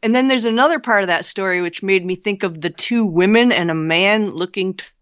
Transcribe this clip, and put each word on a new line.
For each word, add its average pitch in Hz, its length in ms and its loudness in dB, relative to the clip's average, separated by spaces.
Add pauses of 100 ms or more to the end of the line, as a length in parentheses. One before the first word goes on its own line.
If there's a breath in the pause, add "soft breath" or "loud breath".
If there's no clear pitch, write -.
And 226 120 0
then 262 120 2
there's 247 180 0
another 262 340 2
part 220 220 0
of 185 60 -2
that 175 180 0
story 185 360 -4
which 170 200 -6
made 190 240 0
me 185 100 -4
think 196 280 -4
of 165 180 -6
the 170 80 -4
two 233 360 -2
women 202 460 4
and 170 200 0
a 160 40 -2
man 185 560 2
looking 185 440 -4
t-, - 100 -16 (160)